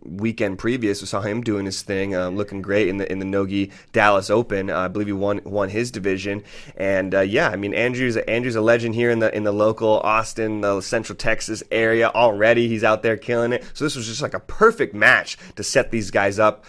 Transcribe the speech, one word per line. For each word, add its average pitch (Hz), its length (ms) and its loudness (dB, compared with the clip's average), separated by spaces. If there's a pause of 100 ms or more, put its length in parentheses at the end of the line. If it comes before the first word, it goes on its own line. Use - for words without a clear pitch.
weekend 101 540 -4
previous. 113 420 -2
We 98 60 -12
saw 101 140 -4
him 107 200 -4
doing 104 240 -2
his 95 160 -6
thing, 98 340 -4
um, 90 220 -2
looking 98 240 -6
great 101 260 0
in 98 100 -2
the, 98 140 -4
in 92 60 -4
the 95 80 -6
Nogi 98 460 -2 (200)
Dallas 101 380 4
Open. 104 400 0
Uh, 80 80 -2
I 92 120 -2
believe 104 180 -4
he 101 60 -4
won, 101 300 -2
won 98 260 -2
his 117 200 -4
division. 98 540 -4 (340)
And, 95 380 0
uh, 98 60 4
yeah, 117 280 2
I 104 60 -2
mean, 101 180 -4
Andrew's, 123 420 0
Andrew's 117 400 -2
a 110 60 0
legend 117 320 2
here 120 160 2
in 117 80 2
the, 110 180 0
in 107 80 -2
the 104 80 0
local 107 500 2
Austin, 107 640 -2
uh, 101 180 0
Central 113 360 -4
Texas 110 540 -2
area 113 380 2
already. 117 580 4
He's 113 160 -2
out 110 180 4
there 113 160 2
killing 120 340 -2
it. 120 220 -2
So - 100 -6
this 143 120 -4
was 117 100 -8
just, 110 160 -8
like, 110 140 -4
a 90 40 -8
perfect 214 540 2
match 107 420 4 (200)
to 104 80 -10
set - 260 0
these 107 220 -4
guys 101 260 2
up 107 320 2